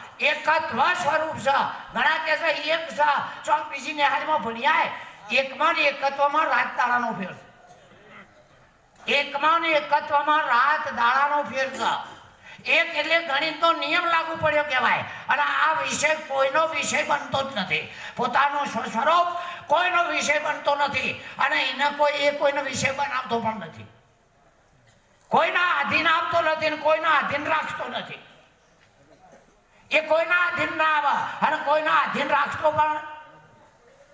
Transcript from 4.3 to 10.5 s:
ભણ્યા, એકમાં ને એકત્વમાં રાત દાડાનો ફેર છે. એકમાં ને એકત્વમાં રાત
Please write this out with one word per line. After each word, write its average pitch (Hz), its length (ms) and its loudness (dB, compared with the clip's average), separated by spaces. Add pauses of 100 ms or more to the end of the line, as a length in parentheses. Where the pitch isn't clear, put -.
ભણ્યા, 233 460 0 (440)
એકમાં 269 440 0
ને 320 60 0
એકત્વમાં 285 680 0
રાત 254 300 0
દાડાનો 247 360 0
ફેર 185 200 -8
છે. - 200 -20 (1600)
એકમાં 285 480 2
ને 330 100 0
એકત્વમાં 294 760 2
રાત 285 400 2 (100)